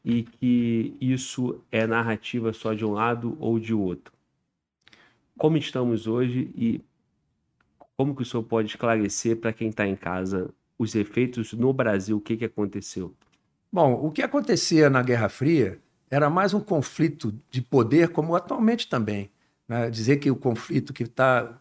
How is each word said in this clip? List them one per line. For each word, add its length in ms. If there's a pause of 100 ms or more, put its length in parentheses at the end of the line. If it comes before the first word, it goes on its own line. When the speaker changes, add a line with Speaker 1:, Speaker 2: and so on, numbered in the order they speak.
Speaker 1:
e 200
que 760
isso 600 (100)
é 160
narrativa 640
só 220
de 100
um 80
lado 480
ou 180
de 160
outro. 400 (1200)
Como 180
estamos 520
hoje 480
e 260 (1120)
como 180
que 80
o 40
senhor 180
pode 240
esclarecer 680
pra 160
quem 180
tá 160
em 80
casa 540 (280)
os 160
efeitos 600
no 200
Brasil, 440
o 40
que 160
que 80
aconteceu? 680 (580)
Speaker 2:
Bom, 220
o 180
que 100
acontecia 680
na 120
Guerra 280
Fria 500 (300)
era 200
mais 240
um 60
conflito 760 (180)
de 100
poder, 480
como 260
atualmente 520
também, 420 (380)
né? 220
Dizer 280
que 140
o 60
conflito 560
que 120
tá, 560